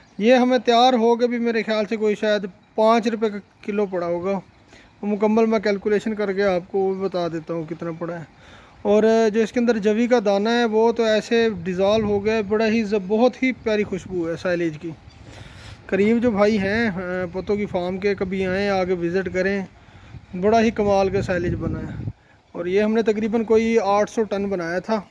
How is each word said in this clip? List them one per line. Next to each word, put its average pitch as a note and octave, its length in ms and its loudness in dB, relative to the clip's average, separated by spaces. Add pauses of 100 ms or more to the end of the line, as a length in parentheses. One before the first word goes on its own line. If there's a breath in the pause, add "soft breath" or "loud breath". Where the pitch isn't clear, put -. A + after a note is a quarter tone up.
(200 loud breath)
ये A#3 160 6
हमें B3 240 2
तैयार A#3+ 340 4
हो A#3 220 2
के A#3+ 100 0
भी A#3+ 120 -2
मेरे A#3 240 -2
ख्याल G#3+ 240 -2
से A#3 100 -4
कोई G#3+ 180 0
शायद G#3 320 -2 (300)
पाँच A3 320 4
रुपये A3 220 -2
का G3+ 80 -12
किलो G#3 480 -6
पड़ा F3+ 200 -4
होगा। F3 260 -2
वो - 760 -12
मुकम्मल G#3+ 400 2
मैं A3 160 0
calculation G#3 500 -2
करके G3+ 300 -2
आपको F#3 360 0
वो F#3+ 260 -2
बता F3+ 240 -2
देता E3 260 -8
हूँ E3 120 -6
कितना E3+ 260 -10
पड़ा E3+ 220 -8
है। - 320 -16 (380 loud breath)
और A3 460 4
जो G#3+ 100 0
इसके A3+ 200 0
अंदर A#3 180 2
जवी G#3+ 300 2
का A#3+ 120 4
दाना G3+ 300 2
है A#3+ 140 2
वो A3+ 280 2
तो A3+ 140 0
ऐसे A3+ 440 2
dissolve F#3+ 560 0
हो G#3 140 0
गया, A3 220 0
बड़ा G#3+ 220 0
ही A3+ 180 2
ज-, G#3 120 -2
बहुत G#3+ 480 0
ही B3+ 100 0
प्यारी G#3+ 300 -2
खुशबू F#3 440 -6
है E3 100 -4
silage E3+ 400 -2
की। D#3+ 180 -10 (920 loud breath)
करीब G#3 300 2
जो A#3 140 2
भाई G#3 240 2
हैं, G#3 340 0
अ, F3+ 360 -6
पोतों F#3+ 300 -4
की G#3 100 -4
farm F3+ 320 -4
के, G3+ 160 -2
कभी F#3+ 300 -4
आएँ, F#3+ 240 0
आके F#3+ 260 0
visit F3 340 -2
करें, F#3 400 -2 (680 loud breath)
बड़ा G#3 220 2
ही A3+ 120 4
कमाल G3 400 2
का F#3+ 100 -2
साइलेज F3 340 -2
बना D#3+ 240 -6
है। - 340 -8 (420 soft breath)
और F3 140 -6
ये G3 140 2
हमने A3 200 2
तकरीबन G#3+ 420 0
कोई A3+ 320 4
आठ G3+ 320 2
सौ - 140 -2
टन G3+ 280 -2
बनाया F3+ 300 -4
था। G#3+ 300 -4